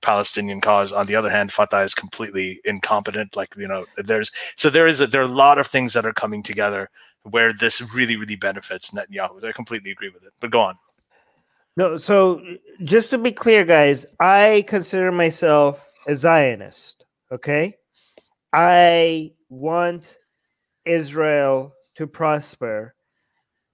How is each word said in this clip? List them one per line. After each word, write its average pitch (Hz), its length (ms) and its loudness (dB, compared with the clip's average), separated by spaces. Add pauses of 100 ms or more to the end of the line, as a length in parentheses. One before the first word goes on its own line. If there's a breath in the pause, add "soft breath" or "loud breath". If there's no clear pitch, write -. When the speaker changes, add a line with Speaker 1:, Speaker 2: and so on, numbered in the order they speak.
Speaker 1:
Palestinian 101 600 -2
cause. 101 320 0
On 101 140 -4
the 104 100 -2
other 107 140 -2
hand, 101 220 -2
Fatah 104 300 0
is 95 120 -4
completely 95 680 -8
incompetent. 104 720 -6
Like, 98 200 -10
you 101 120 -12
know, 95 180 -8 (100)
there's, 107 340 -4 (260 loud breath)
so 147 140 2
there 160 160 4
is 156 140 2
a, 143 60 4
there 135 140 -4
are 131 40 0
a 127 40 -4
lot 139 300 6
of 139 80 -2
things 127 260 -4
that 113 140 -2
are 110 60 -4
coming 107 300 -8
together 101 460 -6 (420 soft breath)
where 117 220 2
this 113 280 -2 (140)
really, 120 220 -2
really 107 200 -10
benefits 95 540 -8
Netanyahu. 98 540 -10
I 113 80 -10
completely 101 380 -12
agree 98 200 -16
with 90 140 -20
it, - 160 -20
but 120 100 -10
go 117 100 4
on. 95 140 0 (1000)
Speaker 2:
No, 170 200 -2
so 190 440 2 (440)
just 214 260 2
to 262 80 -2
be 233 140 -2
clear, 214 320 4
guys, 147 420 4 (140)
I 202 480 6
consider 185 420 -2
myself 156 800 2 (180)
a 147 80 -2
Zionist, 131 880 0 (280)
okay? 147 460 -4 (720 soft breath)
I 170 800 4 (160)
want 165 720 -6 (640)
Israel 147 880 0 (200)
to 156 120 -8
prosper, 131 880 -6 (800)